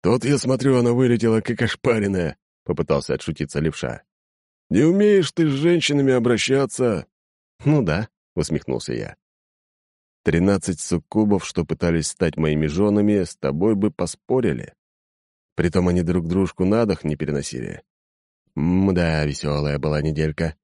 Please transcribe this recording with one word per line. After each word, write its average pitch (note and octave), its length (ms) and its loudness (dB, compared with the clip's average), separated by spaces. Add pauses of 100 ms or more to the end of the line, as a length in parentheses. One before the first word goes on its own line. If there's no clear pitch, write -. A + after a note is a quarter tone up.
«Тут, A2 240 0
я C#3+ 120 2
смотрю, C3 400 2
она A#2+ 160 2
вылетела, A#2 480 2
как A#2 200 -4
ошпаренная», — G2+ 760 0 (260)
попытался D2+ 520 -2
отшутиться D2 440 -6
Левша. D2 440 -6 (680)
«Не G2 140 2
умеешь G3 480 4
ты D#3+ 180 0
с - 20 0
женщинами C#3+ 640 2
обращаться». B2 920 0 (580)
«Ну D3 160 4
да», — F#2 280 0 (260)
усмехнулся C#2 580 -4
я. G1+ 240 -8 (1040)
«Тринадцать F2+ 560 2
суккубов, G#2 680 0
что E2 200 -4
пытались E2 420 0
стать D#2+ 300 -2
моими D#2 300 0
жёнами, G2+ 560 2
с - 120 -8
тобой E2 400 0
бы G2+ 160 0
поспорили. F2+ 840 -4 (800)
Притом F2+ 340 0
они F2+ 120 2
друг E2+ 260 -2
дружку F#2 360 -2
на G#2+ 220 2
дух G2 180 -4
не D2+ 140 -4
переносили. C#2 680 -8 (720)
Мда, F2 680 2
весёлая D2 540 -2
была D2+ 220 -2
неделька. D#2 640 -2